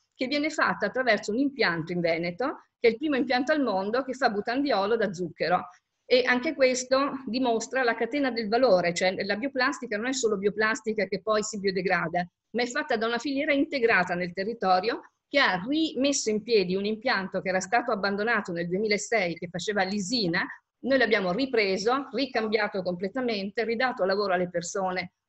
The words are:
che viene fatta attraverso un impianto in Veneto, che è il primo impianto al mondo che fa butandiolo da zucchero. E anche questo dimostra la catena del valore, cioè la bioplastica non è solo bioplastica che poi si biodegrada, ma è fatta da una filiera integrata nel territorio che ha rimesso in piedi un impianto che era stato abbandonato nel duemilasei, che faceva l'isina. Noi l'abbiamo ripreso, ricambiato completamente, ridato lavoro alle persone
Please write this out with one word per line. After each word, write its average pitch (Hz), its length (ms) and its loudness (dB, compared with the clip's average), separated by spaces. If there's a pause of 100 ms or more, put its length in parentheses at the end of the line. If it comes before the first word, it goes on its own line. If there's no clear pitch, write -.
(140)
che 262 120 -2
viene 294 240 0
fatta 214 360 0
attraverso 214 460 0
un 220 60 0
impianto 180 540 0
in 175 80 0
Veneto, 175 680 -2 (120)
che 240 100 4
è - 20 6
il 226 80 2
primo 294 180 0
impianto 247 360 2
al 302 100 2
mondo 214 420 0
che 262 100 -6
fa 254 160 0
butandiolo 226 680 0
da 208 160 0
zucchero. 175 580 -2 (340)
E 247 200 4
anche 254 300 0
questo 262 720 2
dimostra 240 560 0
la 233 120 2
catena 254 360 0
del 226 180 -4
valore, 196 440 4
cioè 185 220 0 (100)
la 202 120 -2
bioplastica 254 600 -2
non 220 100 -4
è 262 60 0
solo 220 240 0
bioplastica 214 680 0
che 190 160 -4
poi 214 200 0
si 208 160 -8
biodegrada, 180 720 0 (220)
ma 233 120 -2
è 240 40 -2
fatta 277 300 -2
da 220 100 0
una 233 120 0
filiera 285 340 -2
integrata 226 640 2
nel 175 180 -4
territorio 202 680 0 (300)
che 285 80 2
ha 190 260 2
rimesso 285 640 0
in 214 140 0
piedi 196 320 2
un 196 100 -2
impianto 208 560 -2
che 190 100 -2
era 185 100 2
stato 240 320 0
abbandonato 202 580 0
nel 170 160 -4
duemilasei, 196 720 0
che 175 120 -10
faceva 190 360 -2
l'isina. 196 600 -2 (360)
Noi 262 180 2
l'abbiamo 214 320 2
ripreso, 226 800 0
ricambiato 214 720 -2
completamente, 196 840 -4
ridato 233 400 -2
lavoro 196 280 0
alle 180 180 0
persone 180 600 -4 (160)